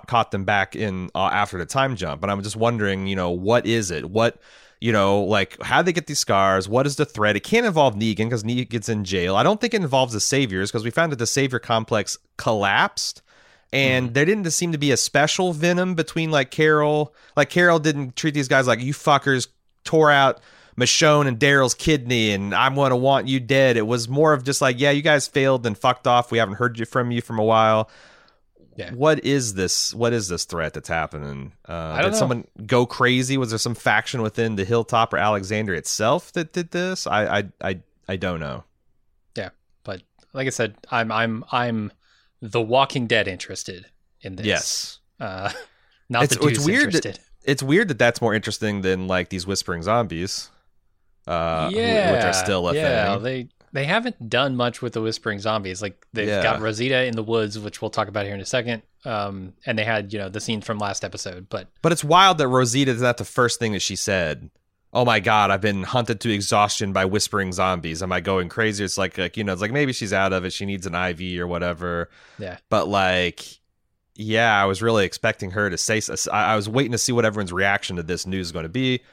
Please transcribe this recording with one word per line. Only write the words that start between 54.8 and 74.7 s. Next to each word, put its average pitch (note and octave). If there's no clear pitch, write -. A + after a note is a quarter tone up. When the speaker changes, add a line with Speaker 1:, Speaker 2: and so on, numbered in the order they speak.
Speaker 2:
with A#2+
the A2+
Whispering A2
Zombies. G2+
Like, G2
they've G#2+
Speaker 1:
Yeah. G2+
Speaker 2:
got A2
Rosita A#2+
in A#2+
the A2+
woods, A2
which G#2
we'll A2
talk G#2+
about G#2
here G2+
in G2
a F#2+
second. A#2
Um, G2+
and A#2
they G#2+
had, G#2+
you G#2+
know, G2
the G#2
scene A2
from A2
last G2+
episode, F#2
but F#2+
Speaker 1:
But E3
it's D#3+
wild F3
that C#3+
Rosita B2+
is A#2
not B2
the G#2
first B2
thing A2
that F#2+
she G2
said. E2
"Oh B2
my A2+
God, G#2
I've G2
been G2+
hunted A2+
to A2+
exhaustion G#2
by F#2+
Whispering G2
Zombies. F2
Am F#2
I F2+
going F#2
crazy?" G#2+
It's F#2+
like, F#2+
like, F2+
you A2
know, G2+
it's F2+
like G#2
maybe C#3+
she's G#2
out F#2+
of F#2
it. F2
She G2+
needs G2
an E2+
I F2+
V F2
or F2
whatever. F2
Speaker 2:
Yeah. F2+
Speaker 1:
But, F2+
like, F#2
yeah, A2
I -
was G2